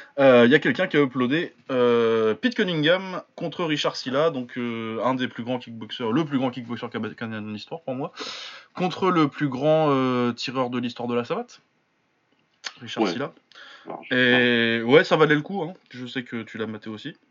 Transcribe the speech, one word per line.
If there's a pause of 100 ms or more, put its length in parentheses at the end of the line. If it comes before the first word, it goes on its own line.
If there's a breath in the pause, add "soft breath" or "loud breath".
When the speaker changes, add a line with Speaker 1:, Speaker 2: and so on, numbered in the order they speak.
(180 loud breath)
Speaker 1:
Euh,
il
y
a
quelqu'un
qui
a
uploadé, (180)
euh,
Pete
Cunningham (140)
contre
Richard
Silla,
donc,
euh,
un
des
plus
grands
kickboxers,
le
plus
grand
kickboxer
caba-,
canadien
de
l'histoire
pour
moi, (640 loud breath)
contre
le
plus
grand,
euh,
tireur
de
l'histoire
de
la
savate, (1200)
Richard
Speaker 2:
Ouais.
Speaker 1:
Silla. (560 loud breath)
Speaker 2:
Large.
Speaker 1:
Et
ouais,
ça
valait
le
coup,
hein. (180)
Je
sais
que
tu
l'as
maté
aussi. (160)